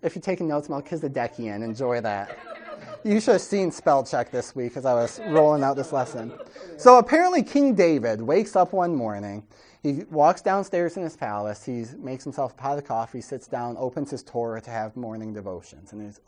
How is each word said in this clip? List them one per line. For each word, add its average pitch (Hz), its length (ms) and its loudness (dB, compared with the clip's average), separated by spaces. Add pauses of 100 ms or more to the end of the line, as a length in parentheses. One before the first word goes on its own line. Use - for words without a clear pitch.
if 165 140 -4
you're 175 60 -10
taking 175 260 -4
notes, 147 200 -2
Melchizedekian, 135 920 -6
enjoy 120 400 -2
that. 101 340 -4 (680)
You 214 160 4
should 220 140 4
have 185 80 4
seen 190 300 -2
spell 139 340 2
check 123 260 -4
this - 240 -6
week 123 220 -6
as 131 80 -6
I 127 80 4
was 120 340 0
rolling 151 340 4
out 139 140 0
this 131 160 -6
lesson. 127 400 -4 (460)
So 247 200 12
apparently 311 460 4
King 277 320 2
David 127 460 4
wakes 170 340 2
up 180 160 4
one 175 240 0
morning. 104 500 -6 (360)
He 143 280 -4
walks 160 320 4
downstairs 190 540 0
in 190 80 -6
his 160 140 -8
palace. 104 480 -6
He 120 200 -8 (120)
makes 131 260 -12
himself 135 300 -6
a - 20 -20
pot 139 220 -6
of 143 80 -8
coffee, 113 340 -6
sits - 280 -12
down, 120 300 -6
opens 139 340 -6
his 139 120 -10
Torah 117 380 -6
to - 80 -18
have 110 260 -6
morning 110 380 -10
devotions. 98 580 -12
And 107 100 -14
he 104 160 -16 (100)